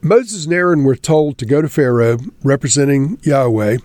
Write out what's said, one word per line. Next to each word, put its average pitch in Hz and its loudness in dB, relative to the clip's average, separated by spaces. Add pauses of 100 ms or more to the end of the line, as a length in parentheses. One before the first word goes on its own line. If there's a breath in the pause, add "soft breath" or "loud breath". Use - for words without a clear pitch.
Moses 202 0
and 170 -2
Aaron 175 2
were 135 2
told 151 0
to 120 -8
go 143 0
to 156 -2
Pharaoh, 120 0 (240)
representing 139 0
Yahweh 120 0